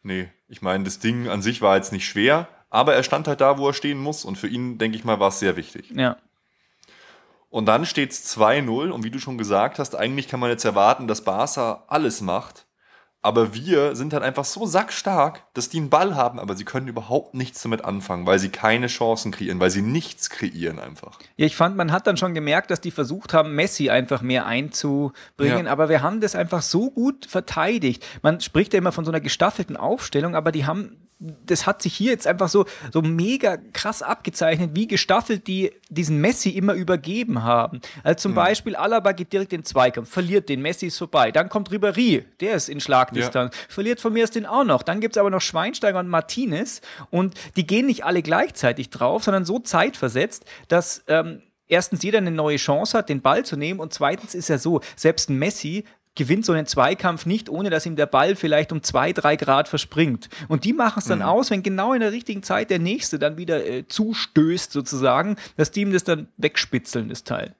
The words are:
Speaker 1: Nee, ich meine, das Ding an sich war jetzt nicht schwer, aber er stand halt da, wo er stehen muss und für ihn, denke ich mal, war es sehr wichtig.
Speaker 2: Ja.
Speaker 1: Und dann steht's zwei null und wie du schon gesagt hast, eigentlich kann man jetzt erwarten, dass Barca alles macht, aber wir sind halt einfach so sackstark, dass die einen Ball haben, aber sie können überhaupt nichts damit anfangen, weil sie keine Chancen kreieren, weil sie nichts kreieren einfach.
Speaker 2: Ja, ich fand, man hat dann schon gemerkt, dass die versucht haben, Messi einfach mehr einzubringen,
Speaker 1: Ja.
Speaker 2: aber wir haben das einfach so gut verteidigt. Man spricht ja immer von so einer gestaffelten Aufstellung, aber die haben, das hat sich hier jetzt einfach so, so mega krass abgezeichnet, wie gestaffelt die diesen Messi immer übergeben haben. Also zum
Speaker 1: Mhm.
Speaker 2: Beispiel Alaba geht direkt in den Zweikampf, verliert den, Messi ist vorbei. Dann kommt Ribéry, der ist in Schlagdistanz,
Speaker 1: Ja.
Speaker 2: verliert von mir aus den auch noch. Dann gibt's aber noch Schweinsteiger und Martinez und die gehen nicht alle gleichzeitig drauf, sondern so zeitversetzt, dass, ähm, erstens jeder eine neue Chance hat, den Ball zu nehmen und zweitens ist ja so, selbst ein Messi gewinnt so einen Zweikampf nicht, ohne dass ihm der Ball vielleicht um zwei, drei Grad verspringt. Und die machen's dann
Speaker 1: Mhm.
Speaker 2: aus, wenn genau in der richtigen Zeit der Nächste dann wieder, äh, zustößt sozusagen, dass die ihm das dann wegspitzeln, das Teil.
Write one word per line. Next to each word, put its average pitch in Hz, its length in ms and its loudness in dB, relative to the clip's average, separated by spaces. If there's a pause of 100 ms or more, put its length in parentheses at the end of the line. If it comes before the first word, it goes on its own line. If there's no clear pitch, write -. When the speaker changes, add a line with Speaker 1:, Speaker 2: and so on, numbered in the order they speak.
Speaker 1:
Nee, 92 260 -6 (180)
ich - 140 -20
meine, 95 240 0
das 95 140 -8
Ding 120 280 -2
an 98 140 -2
sich 110 200 -2
war 98 140 8
jetzt 98 160 0
nicht 95 160 -6
schwer, 143 400 2 (220)
aber 131 240 4
er 131 100 4
stand 151 240 -2
halt 143 140 -2
da, 139 160 6
wo 139 100 0
er 139 60 0
stehen 143 240 -4
muss 147 260 -6
und 95 140 -8
für 107 100 -8
ihn, 120 300 -6
denke 113 200 0
ich 110 60 -10
mal, 110 160 0
war 98 100 4
es 95 100 -4
sehr 90 180 2
wichtig. - 360 -14
Speaker 2:
Ja. 131 220 0 (1300)
Speaker 1:
Und 110 160 -2
dann 120 200 4
steht's - 380 -2
zwei 110 380 2
null 135 300 -2
und 117 120 -8
wie 110 80 -6
du 135 80 -8
schon 127 180 -10
gesagt 110 420 0
hast, - 160 -6
eigentlich 131 320 -4
kann 127 120 -6
man 123 100 0
jetzt 117 160 -2
erwarten, 107 420 4
dass 107 160 -4
Barca 113 640 -2
alles 135 340 0
macht, 95 440 -6 (560)
aber 110 340 4
wir 143 400 2
sind 143 180 -6
halt 147 100 0
einfach 135 220 -2
so 220 200 -6
sackstark, 180 800 0 (100)
dass - 160 -4
die 160 100 -6
einen 143 100 -4
Ball 170 260 4
haben, 123 240 0
aber 98 160 -6
sie 107 100 -12
können 131 220 -6
überhaupt 117 460 -4
nichts 127 280 -8
damit 113 220 -4
anfangen, 92 420 -6
weil 95 120 6
sie 95 120 0
keine 117 380 0
Chancen 113 440 -2
kreieren, 92 280 -6
weil 92 120 4
sie 98 100 -2
nichts 131 480 -4
kreieren 82 480 -6
einfach. - 420 -18 (180)
Speaker 2:
Ja, 151 80 4
ich 151 100 0
fand, 190 220 2
man 165 140 0
hat 175 140 0
dann 190 120 4
schon 180 160 -2
gemerkt, 156 360 0
dass 175 120 -2
die 170 100 -6
versucht 156 420 -4
haben, 151 220 4
Messi 151 340 0
einfach 120 320 2
mehr 127 240 0
einzubringen, 139 1200 -2
Speaker 1:
Ja. - 60 -2
Speaker 2:
aber 151 180 4
wir 151 120 4
haben 190 200 -2
das 202 140 -2
einfach 175 260 0
so 226 300 0
gut 262 340 -2
verteidigt. 175 800 -2 (160)
Man - 200 4
spricht - 320 0
ja 202 60 4
immer 175 120 2
von 165 140 -4
so 165 60 -2
einer 160 100 -2
gestaffelten 170 560 -2
Aufstellung, 165 580 -2
aber 160 160 0
die 147 140 -2
haben, 175 320 -6 (220)
das - 460 -2
hat - 160 0
sich - 140 -2
hier 240 160 0
jetzt - 160 0
einfach 180 200 2
so, 196 180 4 (280)
so 160 80 2
mega 180 560 0 (160)
krass - 300 -6
abgezeichnet, 165 720 0
wie 214 120 0
gestaffelt 202 600 0
die 190 240 -2 (180)
diesen 156 320 0
Messi 196 300 2
immer 196 240 0
übergeben 175 680 -2
haben. 120 380 2 (220)
Also 170 160 2
zum - 140 -2
Speaker 1:
Mhm. - 20 -2
Speaker 2:
Beispiel 185 400 2
Alaba 196 380 2
geht 180 200 -8
direkt 196 180 -2
in 165 100 -6
den - 40 -16
Zweikampf, 127 460 2
verliert 190 360 0
den, 135 140 -2
Messi 165 240 -4
ist 160 140 -8
vorbei. 139 320 2
Dann 170 180 2
kommt 202 220 -4
Ribéry, 196 520 2 (160)
der 208 140 -2
ist 160 160 -2
in 143 100 -8
Schlagdistanz, 123 760 2
Speaker 1:
Ja. - 120 -12
Speaker 2:
verliert 226 320 -4
von 226 140 -2
mir 226 120 4
aus 220 60 -6
den 226 140 -4
auch 262 180 0
noch. 196 200 2
Dann 180 180 -2
gibt's 226 160 -2
aber 202 140 4
noch 185 100 0
Schweinsteiger 190 580 0
und 180 80 -4
Martinez 208 720 -2 (280)
und 185 240 0 (220)
die 170 100 0
gehen 226 220 2
nicht - 180 0
alle 175 160 2
gleichzeitig 156 680 0
drauf, 156 320 2
sondern 190 200 2
so 185 140 -2
zeitversetzt, 165 880 0 (220)
dass, - 400 0
ähm, 160 340 0 (260)
erstens 170 360 2
jeder 214 160 2
eine 180 100 0
neue 151 280 0
Chance 151 380 0
hat, 214 140 0
den 139 140 -2
Ball 175 200 4
zu 156 140 -6
nehmen 170 220 -4
und 160 120 -10
zweitens - 440 -4
ist 175 140 -6
ja 143 100 2
so, 160 220 0 (140)
selbst 160 360 2
ein 135 80 0
Messi 170 440 -4 (320)
gewinnt 165 320 2
so 190 40 2
einen 156 140 2
Zweikampf 165 600 0
nicht, 214 200 -2
ohne 190 220 -4
dass 160 160 0
ihm 165 100 -6
der 147 120 2
Ball 160 280 4
vielleicht 156 360 0
um 156 100 -4
zwei, 143 320 0
drei - 220 2
Grad 143 320 2
verspringt. 151 640 0 (180)
Und 156 180 0
die 233 80 2
machen's 233 320 0
dann 180 140 0
Speaker 1:
Mhm. 98 60 -2
Speaker 2:
aus, 214 260 2
wenn 190 100 0
genau 196 320 0
in 247 60 0
der 214 120 0
richtigen 220 300 -8
Zeit 202 300 -2
der 180 80 2
Nächste 170 400 -2
dann 151 180 0
wieder, 165 300 -2
äh, 127 200 -6
zustößt 180 840 2
sozusagen, 139 640 0 (220)
dass 156 120 2
die 202 120 -4
ihm 202 120 0
das 180 120 2
dann 156 220 -2 (100)
wegspitzeln, 120 720 -2
das 113 140 -10
Teil. - 360 -6